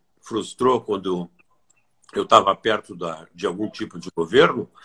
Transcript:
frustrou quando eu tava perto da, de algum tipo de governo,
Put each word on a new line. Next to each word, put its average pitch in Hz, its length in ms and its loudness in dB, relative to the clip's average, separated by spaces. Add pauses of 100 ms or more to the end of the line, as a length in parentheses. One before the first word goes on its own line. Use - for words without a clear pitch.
(200)
frustrou 120 600 0
quando 92 480 -4 (840)
eu - 120 -2
tava 98 300 6
perto 107 400 -4
da, 82 400 -10
de 87 100 -8
algum 98 240 -4
tipo 85 300 -12
de 82 160 -14
governo, 113 560 2 (140)